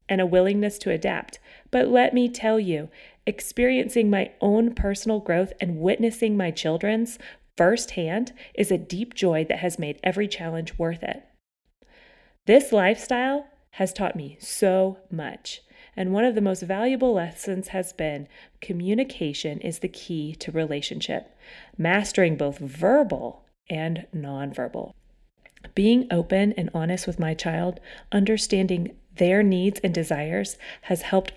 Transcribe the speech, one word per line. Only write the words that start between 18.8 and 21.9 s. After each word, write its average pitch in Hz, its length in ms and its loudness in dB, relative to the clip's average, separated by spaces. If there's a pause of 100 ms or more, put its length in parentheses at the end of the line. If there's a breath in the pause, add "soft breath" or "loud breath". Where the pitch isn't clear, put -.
is - 180 -8
the 180 80 -6
key 156 480 -8
to - 160 -10
relationship, 156 800 -6 (440 loud breath)
mastering 180 580 2